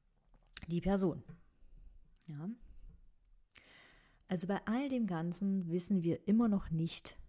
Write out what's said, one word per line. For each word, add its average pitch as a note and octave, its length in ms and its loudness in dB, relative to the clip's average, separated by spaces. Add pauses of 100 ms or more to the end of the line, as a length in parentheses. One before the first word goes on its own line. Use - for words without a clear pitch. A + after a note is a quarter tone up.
(680)
die E3+ 140 0
Person. F#3+ 420 2 (1040)
Ja. D#3 220 -8 (1800)
Also F3+ 200 -2
bei G3 180 -2
all B3+ 240 0
dem A#3+ 180 2
Ganzen F3 640 0
wissen F3 340 2
wir E3 240 2
immer A3+ 200 6
noch G3+ 240 2
nicht - 460 -2 (120)